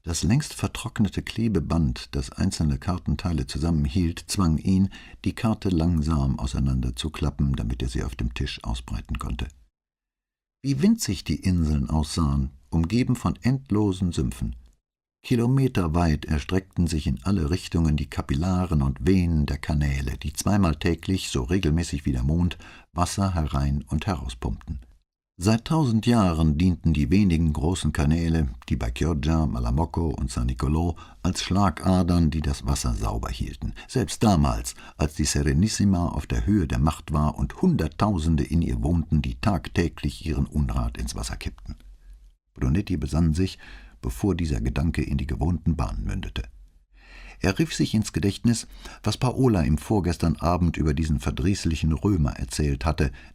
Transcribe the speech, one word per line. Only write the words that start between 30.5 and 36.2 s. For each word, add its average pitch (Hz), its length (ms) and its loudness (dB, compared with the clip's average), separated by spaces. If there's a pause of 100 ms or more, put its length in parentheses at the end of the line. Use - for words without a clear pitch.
als 90 200 -2
Schlagadern, 90 880 2
die 78 120 0
das 73 240 -2
Wasser 65 280 0
sauber - 360 -4
hielten. - 440 -6 (140)
Selbst - 340 -2
damals, 71 540 4 (220)
als 78 160 0
die 78 100 -2
Serenissima 87 840 2
auf - 180 -6